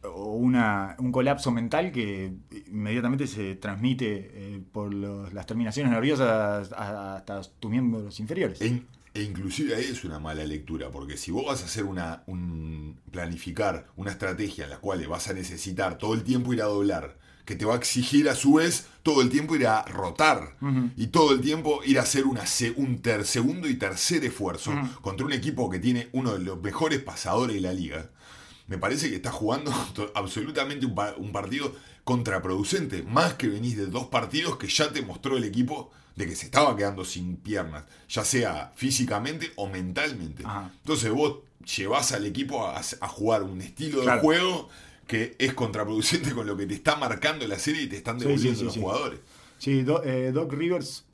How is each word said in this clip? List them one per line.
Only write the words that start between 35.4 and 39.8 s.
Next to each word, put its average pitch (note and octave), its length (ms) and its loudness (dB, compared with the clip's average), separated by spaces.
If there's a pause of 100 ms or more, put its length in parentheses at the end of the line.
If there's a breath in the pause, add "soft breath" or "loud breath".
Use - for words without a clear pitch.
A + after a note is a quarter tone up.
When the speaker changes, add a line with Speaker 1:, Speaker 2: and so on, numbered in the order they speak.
Speaker 2:
equipo B2 480 0 (240 soft breath)
de G2 120 -2
que E2 80 -4
se - 100 -6
estaba C3+ 300 6
quedando G2+ 300 0
sin F2+ 320 -4
piernas, E2+ 480 -4 (240 loud breath)
ya A2 140 -2
sea F#2+ 520 0
físicamente C3 800 0
o G2+ 120 -4
mentalmente. F#2 800 -4